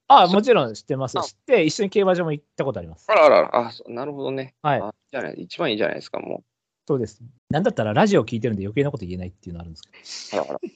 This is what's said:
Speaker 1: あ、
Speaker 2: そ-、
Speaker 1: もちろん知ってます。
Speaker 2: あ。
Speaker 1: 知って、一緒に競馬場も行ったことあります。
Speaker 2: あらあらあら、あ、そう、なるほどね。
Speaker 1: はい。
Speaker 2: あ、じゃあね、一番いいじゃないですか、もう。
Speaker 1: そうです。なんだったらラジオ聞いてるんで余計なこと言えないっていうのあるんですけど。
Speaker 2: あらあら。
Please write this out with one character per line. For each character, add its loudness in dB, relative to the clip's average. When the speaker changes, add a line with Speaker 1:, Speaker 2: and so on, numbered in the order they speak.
Speaker 1:
あ、 8
Speaker 2:
そ-、 2
Speaker 1:
も 2
ち 2
ろ 2
ん -10
知 -18
っ -20
て -4
ま -6
す。 -6
Speaker 2:
あ。 -4
Speaker 1:
知 -10
っ -20
て、 4
一 0
緒 -2
に -4
競 2
馬 4
場 -2
も -4
行 -8
っ -20
た -4
こ -4
と -8
あ -10
り -14
ま -20
す。 -10
Speaker 2:
あ 4
ら 6
あ 10
ら 8
あ 6
ら、 0
あ、 -14
そ -20
う、 -18
な -8
る -10
ほ -10
ど -6
ね。 -10
Speaker 1:
は 0
い。 -2
Speaker 2:
あ、 -8
じ -12
ゃ -6
あ -8
ね、 -10
一 -16
番 -2
い 0
い -6
じ 0
ゃ 0
な -4
い -6
で -12
す -20
か、 -10
も -10
う。 -16
Speaker 1:
そ -2
う -2
で -4
す。 -18
な -2
ん -2
だ 0
っ -10
た -2
ら -2
ラ 4
ジ 4
オ 2
聞 -6
い -4
て -2
る -2
ん -4
で -6
余 -8
計 0
な -2
こ -10
と -10
言 -8
え -8
な -8
い -10
っ -12
て -20
い -12
う -12
の -14
あ -14
る -16
ん -18
で -20
す -16
け -6
ど。 -2
Speaker 2:
あ -6
ら -14
あ -8
ら。 -10